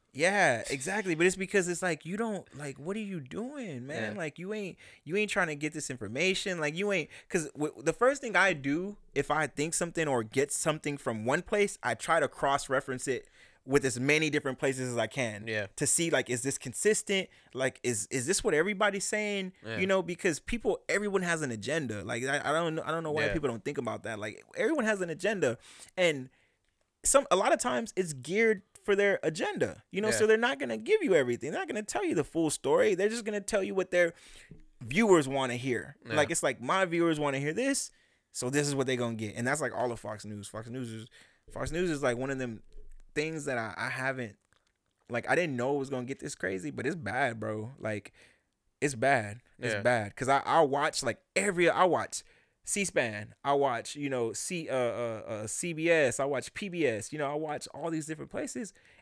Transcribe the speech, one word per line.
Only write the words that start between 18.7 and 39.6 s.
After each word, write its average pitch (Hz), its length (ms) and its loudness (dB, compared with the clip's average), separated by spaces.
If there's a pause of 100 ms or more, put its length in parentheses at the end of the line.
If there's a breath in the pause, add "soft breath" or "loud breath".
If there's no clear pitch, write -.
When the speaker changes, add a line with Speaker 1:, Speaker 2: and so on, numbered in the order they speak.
Speaker 1:
saying? 202 480 -2 (140)
Speaker 2:
Yeah. 113 120 -4
Speaker 1:
You 185 80 0
know, 190 160 4
because 170 380 -2
people, - 480 -2
everyone 196 340 2
has 170 200 0
an 139 80 0
agenda. 113 540 -2
Like, 120 200 -4
I, 139 180 0
I 139 120 0
don't, 160 240 0
I 151 120 -4
don't 165 120 -2
know 156 100 -4
why 110 140 0
Speaker 2:
Yeah. 107 80 0
Speaker 1:
people 147 160 0
don't 117 140 -6
think 147 120 -4
about 107 280 -4
that. 113 140 -6
Like, 104 240 -8 (140)
everyone 247 300 2
has 202 160 0
an 170 80 -4
agenda, 160 480 0 (360 loud breath)
and 147 360 2 (720)
some, 277 260 6
a 180 60 6
lot 220 160 4
of 311 80 6
times 247 360 -2
it's 170 180 -2
geared 190 480 2 (220)
for 208 100 2
their 196 300 4
agenda, 165 640 -2
you 185 100 -4
know, 214 100 2
Speaker 2:
Yeah. - 40 4
Speaker 1:
so 214 140 4
they're 220 80 8
not 254 240 2
gonna 240 160 -4
give 370 260 2
you 196 140 6
everything. 123 340 2
They're 202 100 -2
not 381 60 -4
gonna 214 160 -4
tell 392 220 -2
you 311 100 0
the 160 80 4
full 160 280 0
story. 185 440 4
They're 190 140 2
just 226 160 -6
gonna 208 160 -4
tell 196 240 0
you 202 100 -4
what 185 160 -2
their 175 220 4 (680 loud breath)
viewers 160 460 6
wanna 131 300 0
hear. 123 400 -4 (100)
Speaker 2:
Yeah. 113 80 -6
Speaker 1:
Like, 147 160 4
it's 165 140 0
like, 127 160 0
"My 175 240 2
viewers 170 340 2
wanna 143 220 0
hear 143 120 -2
this, 262 380 -2 (400)
so - 180 -4
this 143 200 2
is 139 80 -2
what 135 100 2
they 127 100 0
gonna 120 200 -2
get." 110 180 -6
And 117 100 -4
that's, 147 160 0